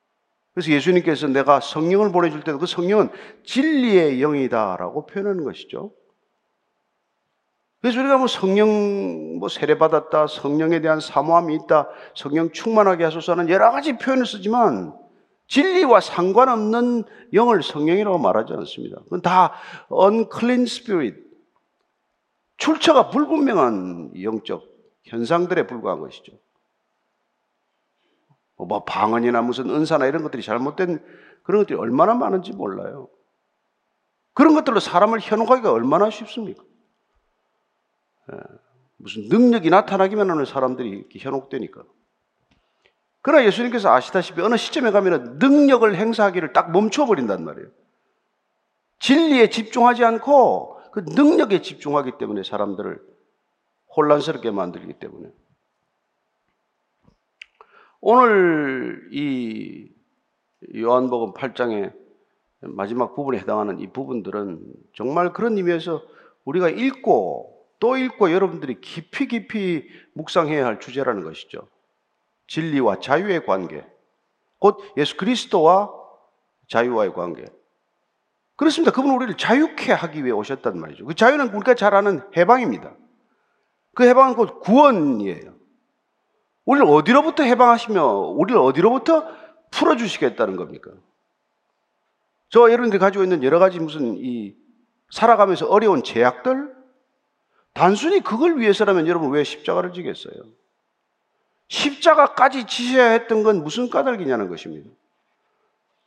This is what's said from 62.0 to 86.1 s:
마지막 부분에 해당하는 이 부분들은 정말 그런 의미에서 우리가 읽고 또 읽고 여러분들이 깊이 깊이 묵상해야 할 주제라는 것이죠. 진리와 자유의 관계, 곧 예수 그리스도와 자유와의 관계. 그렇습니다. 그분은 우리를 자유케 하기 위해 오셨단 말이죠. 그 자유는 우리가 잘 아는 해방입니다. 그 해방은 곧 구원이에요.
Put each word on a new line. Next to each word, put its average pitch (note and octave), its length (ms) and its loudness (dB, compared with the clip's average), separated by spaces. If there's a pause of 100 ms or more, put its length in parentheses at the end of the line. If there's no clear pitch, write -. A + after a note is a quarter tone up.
마지막 A#2 540 -6
부분에 C3+ 240 -6
해당하는 G#2 400 -6
이 F#2+ 80 -14
부분들은 G#2 720 -10 (340)
정말 E3 380 -4
그런 A3 240 -4
의미에서 E3+ 460 -4 (420)
우리가 E3 260 -2
읽고 A#2+ 1000 -4 (100)
또 B3+ 180 0
읽고 A#3 360 0
여러분들이 E3 480 -4
깊이 - 480 -10
깊이 F#3+ 600 -6 (260)
묵상해야 D#3 520 -2
할 A2 140 -4
주제라는 B2+ 420 -6
것이죠. - 460 -16 (840)
진리와 C#3 480 0
자유의 E3+ 460 -2
관계, E2+ 380 -6 (760)
곧 G3+ 200 2 (180)
예수 D3 200 -4
그리스도와 F#3+ 720 0 (800)
자유와의 A2+ 460 0
관계. F2 320 -10 (1120)
그렇습니다. D#4+ 360 2
그분은 C4+ 240 0
우리를 A#3 220 -6
자유케 C4 540 0
하기 D#3 300 -4
위해 B2 100 -2
오셨단 G#2+ 460 -6
말이죠. D#2+ 280 -16
그 D#3+ 80 -10
자유는 B3 400 2
우리가 G#3 200 0
잘 G3 200 4
아는 G3 260 2 (160)
해방입니다. E3+ 580 2 (1000)
그 B3 120 4
해방은 B3 300 6
곧 G#3+ 240 -2
구원이에요. D3+ 920 2 (1120)